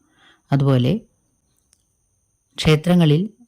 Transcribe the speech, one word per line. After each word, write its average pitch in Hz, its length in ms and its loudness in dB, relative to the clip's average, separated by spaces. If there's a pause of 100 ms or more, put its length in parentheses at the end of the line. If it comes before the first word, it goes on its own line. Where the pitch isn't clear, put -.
(520)
അതുപോലെ 139 480 0 (1600)
ക്ഷേത്രങ്ങളിൽ 160 720 0 (200)